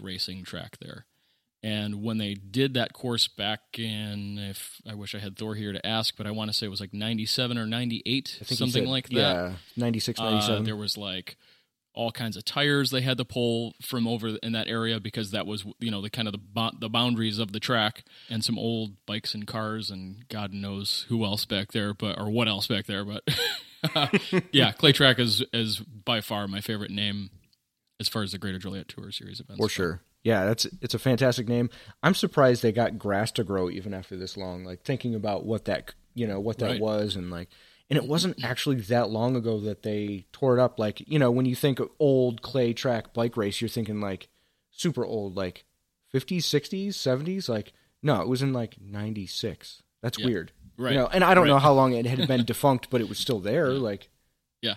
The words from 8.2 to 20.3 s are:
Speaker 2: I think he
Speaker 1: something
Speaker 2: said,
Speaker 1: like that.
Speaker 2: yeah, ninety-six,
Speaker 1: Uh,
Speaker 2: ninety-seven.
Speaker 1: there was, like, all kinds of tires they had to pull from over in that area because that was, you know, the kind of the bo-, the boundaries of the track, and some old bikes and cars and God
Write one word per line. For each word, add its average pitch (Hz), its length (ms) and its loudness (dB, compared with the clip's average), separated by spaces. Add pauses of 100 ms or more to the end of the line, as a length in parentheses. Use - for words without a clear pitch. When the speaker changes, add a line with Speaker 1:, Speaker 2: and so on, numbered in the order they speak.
Speaker 2:
I - 40 -12
think - 60 -12
he 127 40 0
Speaker 1:
something 127 300 2
Speaker 2:
said, 127 60 -2
Speaker 1:
like 131 200 -2
that. 123 60 -4
Speaker 2:
yeah, 92 360 2 (240)
ninety-six, 117 440 0
Speaker 1:
Uh, 113 100 -2
Speaker 2:
ninety-seven. 107 340 2
Speaker 1:
there 107 120 -2
was, 104 220 -4
like, 92 380 -8 (560)
all 117 200 -2
kinds 110 260 -6
of 107 80 -14
tires 143 440 2
they 131 120 2
had 131 160 2
to 127 60 -2
pull 117 580 0
from 117 240 -2
over 113 220 -2 (140)
in 113 100 -4
that 113 160 -2
area 113 320 0
because 107 320 -6
that 101 120 -2
was, 101 220 -8 (140)
you 117 100 -2
know, 104 100 -4
the 104 80 -8
kind 110 200 -4
of 101 40 -6
the 101 60 -8
bo-, 113 320 -2 (100)
the 113 80 -6
boundaries 113 500 2
of 107 140 -2
the 107 80 -6
track, 110 440 0 (260)
and 113 120 -2
some 117 140 0
old 110 360 -2 (120)
bikes 107 300 -6
and 107 120 -8
cars 110 440 -4
and 95 380 -12
God 104 260 -6